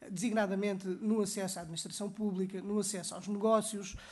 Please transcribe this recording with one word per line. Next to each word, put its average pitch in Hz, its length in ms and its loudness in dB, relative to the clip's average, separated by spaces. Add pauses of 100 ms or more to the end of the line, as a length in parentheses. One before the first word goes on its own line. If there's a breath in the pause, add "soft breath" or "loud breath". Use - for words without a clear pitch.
(100)
designadamente 196 760 2
no 214 340 2
acesso 190 380 0
à 170 40 -6
administração 170 480 -6
pública, 190 500 -2
no 202 200 0
acesso 196 340 -4
aos 180 140 -6
negócios, 208 680 2 (160 loud breath)